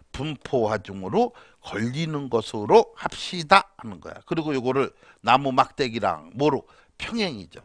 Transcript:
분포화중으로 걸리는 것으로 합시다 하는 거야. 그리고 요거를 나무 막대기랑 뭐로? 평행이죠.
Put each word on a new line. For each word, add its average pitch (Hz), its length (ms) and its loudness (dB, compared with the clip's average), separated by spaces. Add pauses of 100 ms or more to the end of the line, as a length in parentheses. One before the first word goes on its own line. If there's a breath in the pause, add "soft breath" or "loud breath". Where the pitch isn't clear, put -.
(120)
분포화중으로 113 1200 -2 (260 soft breath)
걸리는 139 680 -4
것으로 117 640 2
합시다 - 840 0
하는 98 240 -14
거야. 82 140 -14 (120)
그리고 156 280 -2
요거를 127 380 0 (280 soft breath)
나무 131 300 4
막대기랑 110 840 0
뭐로? 143 300 2 (320 soft breath)
평행이죠. 160 680 -6